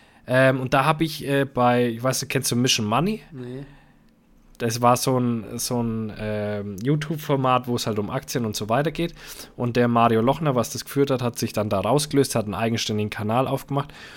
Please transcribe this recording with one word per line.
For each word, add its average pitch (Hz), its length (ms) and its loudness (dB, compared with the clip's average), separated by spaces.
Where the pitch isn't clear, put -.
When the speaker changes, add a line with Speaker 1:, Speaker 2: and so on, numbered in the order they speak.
Speaker 1:
Ähm, 131 360 4
und 127 120 -4
da 135 120 4
hab 156 160 2
ich, 151 260 -4
äh, 139 180 2
bei, 123 440 4
ich 117 120 -6
weiß 131 200 0
nicht, - 100 -6
kennst 131 200 0
du - 40 0
Mission 120 300 2
Money? 151 340 0
Speaker 2:
Nee. 127 340 -12
Speaker 1:
Das 117 220 -2
war 123 160 6
so 131 220 0
ein, 117 380 -2
so 120 240 -4
ein, 113 360 -4
ähm, 104 640 -4
YouTube-Format, 135 840 0
wo 123 80 0
es 120 120 -2
halt 107 120 -2
um 101 120 -4
Aktien 127 340 -4
und 107 100 -4
so 104 140 -6
weiter 143 220 0
geht. 170 220 -6
Und 120 180 -2
der 120 120 4
Mario 117 340 4
Lochner, 139 340 2
was 117 140 0
das - 160 -10
geführt 139 260 0
hat, 127 120 0
hat 120 160 -2
sich 113 140 -4
dann 107 160 0
da 101 120 0
rausgelöst, 139 540 2
hat 113 100 0
einen 104 80 -6
eigenständigen 107 560 -2
Kanal 110 380 -2
aufgemacht. 139 440 -4